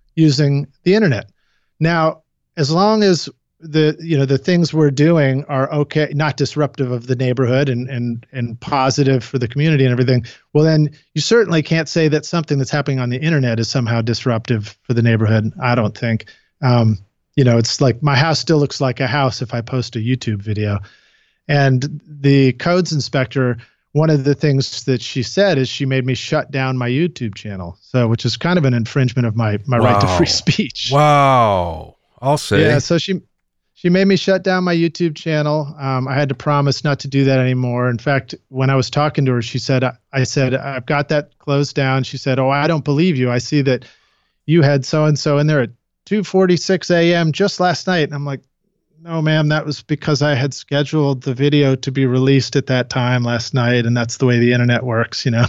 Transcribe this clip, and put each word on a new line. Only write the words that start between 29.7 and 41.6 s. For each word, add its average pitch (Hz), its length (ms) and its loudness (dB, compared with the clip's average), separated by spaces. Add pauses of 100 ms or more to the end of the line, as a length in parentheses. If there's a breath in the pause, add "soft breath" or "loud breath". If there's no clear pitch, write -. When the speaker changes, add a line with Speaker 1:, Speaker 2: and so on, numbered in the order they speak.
Speaker 1:
right 113 240 4
to 98 40 4
Speaker 2:
Wow. 92 120 0
Speaker 1:
free 165 80 4
<laughs> - 180 -4
speech. - 480 -4
Speaker 2:
Wow. 123 1040 2 (260)
I'll 139 160 0
say. - 260 0
Speaker 1:
Yeah, 151 160 2
so - 180 0
she, 190 240 -4 (520)
she - 160 -2
made 190 160 4
me 190 120 4
shut 190 260 0
down 185 220 0
my 175 100 0
YouTube 165 400 -2
channel. 151 640 -2
Um, 131 280 -2
I 131 80 -4
had 143 140 2
to - 60 -2
promise 143 480 0
not 143 180 0
to 143 60 -10
do 135 160 0
that 135 160 4
anymore. 127 500 0
In 117 80 -2
fact, 135 380 -2 (140)
when 131 200 -2
I 135 60 2
was 127 140 0
talking 147 360 0
to 131 80 0
her, 120 80 -2
she 117 180 -8
said, 131 260 0
I, 123 80 -4 (180)
I 131 120 0
said, 127 300 -2
"I've 127 320 -6
got 147 240 -2
that 151 300 -2
closed 143 380 -2